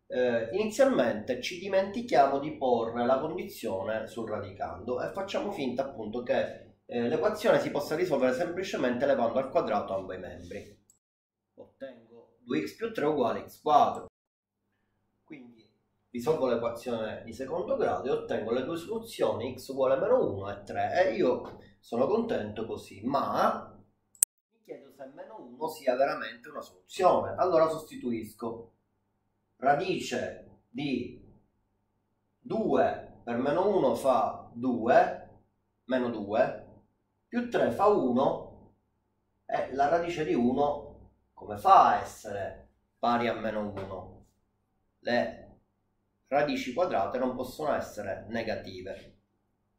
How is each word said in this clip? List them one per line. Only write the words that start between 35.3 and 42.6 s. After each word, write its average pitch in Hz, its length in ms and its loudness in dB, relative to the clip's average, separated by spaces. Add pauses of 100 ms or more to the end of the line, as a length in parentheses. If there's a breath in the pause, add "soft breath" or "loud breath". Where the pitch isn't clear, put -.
meno 123 240 0
due, 107 560 0 (600)
più 240 220 -4
tre - 220 2
fa 196 160 4
uno, 135 840 0 (720)
e 139 280 -4
la 139 140 2
radice 170 380 0
di 180 80 0
uno 139 560 2 (440)
come - 240 -10
fa 190 300 10
a - 140 2
essere - 680 -10 (300)